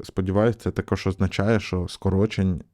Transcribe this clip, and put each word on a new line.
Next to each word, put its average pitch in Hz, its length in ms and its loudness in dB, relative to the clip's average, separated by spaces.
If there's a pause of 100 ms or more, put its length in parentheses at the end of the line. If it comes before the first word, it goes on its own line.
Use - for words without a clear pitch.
Сподіваюсь, 101 520 0
це - 140 -4
також - 360 -2
означає, 98 540 0
що 90 280 -4
скорочень 95 720 0 (140)